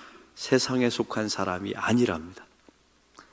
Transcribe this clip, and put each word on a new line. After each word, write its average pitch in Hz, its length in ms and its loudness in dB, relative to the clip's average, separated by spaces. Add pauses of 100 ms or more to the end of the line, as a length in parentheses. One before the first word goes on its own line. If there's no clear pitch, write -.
(360)
세상에 127 540 2
속한 107 400 -2
사람이 98 460 -4
아니랍니다. 95 680 0 (880)